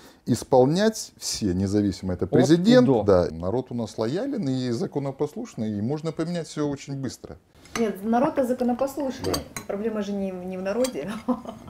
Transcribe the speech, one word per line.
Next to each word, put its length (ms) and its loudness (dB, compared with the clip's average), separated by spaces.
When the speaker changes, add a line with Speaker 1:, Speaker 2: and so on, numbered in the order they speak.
Speaker 1:
исполнять 920 2
все, 360 -2
независимо, 600 0
это 120 -4
Speaker 2:
От 60 -4
и 20 -10
Speaker 1:
президент, 540 6
Speaker 2:
до. 160 4
Speaker 1:
да. 280 6
Народ 380 -4
у 60 -8
нас 220 -6
лоялен 520 -2
и 220 -2
законопослушный, 1040 -4
и 40 -2
можно 300 -4
поменять 360 -4
все 200 -2
очень 320 -6
быстро. 380 -10
Speaker 3:
Нет, 260 -2
народ-то 420 2
законопослушный. 880 -2
Speaker 1:
Да. 60 -2
Speaker 3:
Проблема 340 -4
же 100 -6
не, 200 -4
не 260 -8
в 60 -8
народе. 480 -2